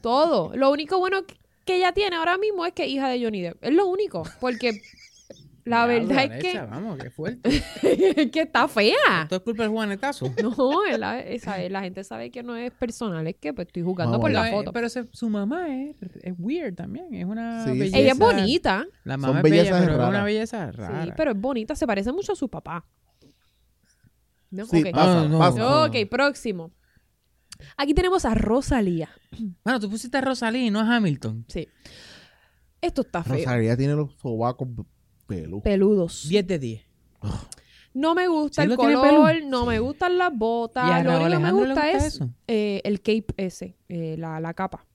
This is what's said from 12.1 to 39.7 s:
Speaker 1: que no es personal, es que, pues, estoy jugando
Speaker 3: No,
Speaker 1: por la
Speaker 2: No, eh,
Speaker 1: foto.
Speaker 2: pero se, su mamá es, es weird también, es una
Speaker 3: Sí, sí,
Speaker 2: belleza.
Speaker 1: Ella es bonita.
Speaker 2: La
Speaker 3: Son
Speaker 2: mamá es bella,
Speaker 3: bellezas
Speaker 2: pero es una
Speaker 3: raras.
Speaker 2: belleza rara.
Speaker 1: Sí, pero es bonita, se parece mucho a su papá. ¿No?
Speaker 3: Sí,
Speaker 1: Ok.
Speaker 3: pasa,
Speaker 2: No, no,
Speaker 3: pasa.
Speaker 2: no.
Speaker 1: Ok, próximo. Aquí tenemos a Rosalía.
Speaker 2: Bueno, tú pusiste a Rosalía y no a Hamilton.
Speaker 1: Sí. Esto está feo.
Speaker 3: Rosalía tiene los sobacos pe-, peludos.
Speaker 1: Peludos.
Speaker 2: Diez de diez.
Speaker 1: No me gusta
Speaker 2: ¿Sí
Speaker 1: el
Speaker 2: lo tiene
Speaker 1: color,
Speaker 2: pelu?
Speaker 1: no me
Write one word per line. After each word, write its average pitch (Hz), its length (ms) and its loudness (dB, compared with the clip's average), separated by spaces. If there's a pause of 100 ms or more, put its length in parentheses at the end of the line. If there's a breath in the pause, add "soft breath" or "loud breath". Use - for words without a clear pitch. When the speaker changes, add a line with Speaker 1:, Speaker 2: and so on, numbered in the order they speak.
Speaker 1:
que 247 100 -14
no 240 160 -10
es 240 140 -8
personal, 196 560 -6
es 175 80 -6
que, 294 180 -8
pues, 180 140 -8
estoy 175 160 -8
jugando 180 300 0
Speaker 3:
No, 233 60 2
Speaker 1:
por 311 120 2
la - 100 2
Speaker 2:
No, 220 60 0
eh, - 40 -2
Speaker 1:
foto. 208 220 -4
Speaker 2:
pero 233 160 -4
se, 233 220 -8
su - 180 -6
mamá 220 440 -2
es, 277 220 -8 (280)
es 185 160 -8
weird 247 340 -4
también, 254 400 -12
es 175 120 -8
una 220 380 -6
Speaker 3:
Sí, - 100 -2
sí, - 60 -2
Speaker 2:
belleza. 190 200 0
Speaker 1:
Ella 269 140 8
es 254 40 2
bonita. 311 680 4 (180)
Speaker 2:
La 131 100 -6
Speaker 3:
Son 139 80 -4
Speaker 2:
mamá 143 160 2
es 175 60 2
bella, 156 140 8
Speaker 3:
bellezas 180 240 6
Speaker 2:
pero 170 100 4
es 151 80 2
una - 100 2
Speaker 3:
raras. 202 160 0
Speaker 2:
belleza 214 460 -4
rara. 117 340 -6
Speaker 1:
Sí, - 100 -8
pero 311 160 0
es 202 80 -2
bonita, 247 360 -4
se 311 100 -2
parece 208 260 -2
mucho 392 200 -4
a 370 40 0
su 262 140 -6
papá. 160 380 -12 (1600)
¿No? 196 160 -10
Speaker 3:
Sí, - 160 4
Speaker 1:
Ok. 285 100 0
Speaker 3:
pasa, 180 220 6
Speaker 2:
No, 160 160 4
no, 160 100 4
Speaker 3:
pasa. 175 200 4
Speaker 2:
no. - 260 4
Speaker 1:
Ok, 220 100 -2 (140)
próximo. 240 640 -2 (1040 loud breath)
Aquí 285 160 0
tenemos 359 320 2
a 226 80 2
Rosalía. 214 760 0 (540)
Speaker 2:
Bueno, 240 160 0
tú 208 80 -4
pusiste 233 300 -6
a 262 40 0
Rosalía 247 440 -2
y 214 60 2
no 208 80 0
a 226 160 2
Hamilton. 135 520 -2
Speaker 1:
Sí. - 200 -8 (1120 loud breath)
Esto 330 220 -2
está 170 200 -6
feo. 131 120 -2
Speaker 3:
Rosalía 120 420 0
tiene 139 160 0
los 147 220 -2
sobacos 123 520 -4
pe-, 110 160 -10 (440)
peludos. 98 360 -8
Speaker 1:
Peludos. 196 640 2
Speaker 2:
Diez 190 200 2
de 185 100 -2
diez. 113 240 -8 (1120 loud breath)
Speaker 1:
No 311 220 2
me 359 120 2
gusta 302 360 0
Speaker 2:
¿Sí - 20 4
Speaker 1:
el - 60 2
Speaker 2:
lo 240 60 2
tiene 277 180 4
Speaker 1:
color, 294 400 8
Speaker 2:
pelu? 311 140 -4
Speaker 1:
no 247 180 0
me 233 80 2